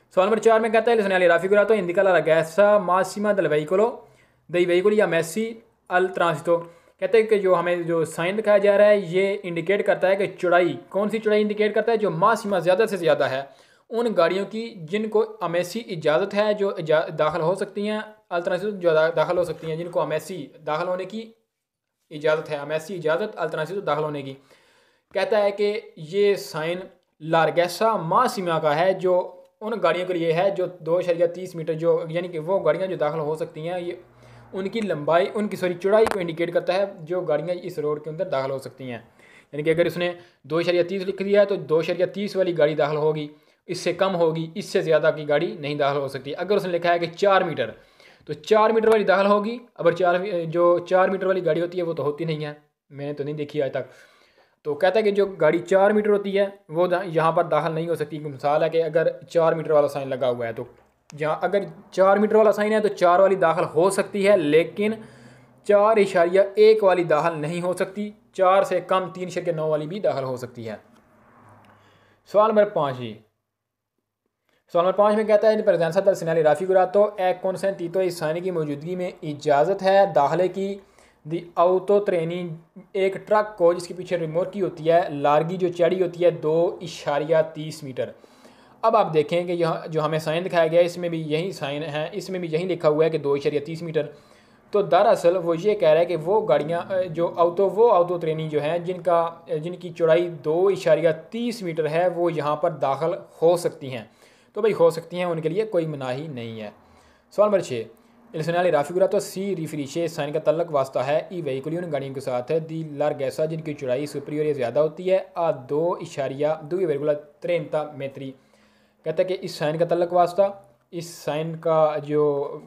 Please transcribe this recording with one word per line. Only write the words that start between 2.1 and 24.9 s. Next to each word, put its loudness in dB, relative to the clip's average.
larghezza 4
massima 0
del 2
veicolo, 2
dei 2
veicoli 2
ammessi 0
al 2
transito।" 0
कहते 4
हैं 4
कि 2
जो 2
हमें 0
जो 0
साइन -4
दिखाया 4
जा 4
रहा 6
है, 2
ये 0
इंडिकेट -2
करता 0
है 2
कि -2
चौड़ाई, 2
कौन -2
सी -2
चौड़ाई 2
इंडिकेट 0
करता 0
है? 2
जो 0
मासिमा 0
ज़्यादा 2
से -4
ज़्यादा 2
है -4
उन -2
गाड़ियों 0
की -10
जिनको -2
अमेसी -4
इजाज़त -2
है, 2
जो -2
इजा-, 0
दाखिल 0
हो 0
सकती -6
हैं, -8
अल्ट्रासिस -4
जो 0
दा-, 2
दाखिल 0
हो 2
सकती -8
हैं, -6
जिनको -4
अमेसी -6
दाखिल -4
होने -4
की -14
इजाज़त 0
है, -4
अमेसी -6
इजाज़त -2
अल्ट्रासिस -6
दाखिल -2
होने -6
की। -12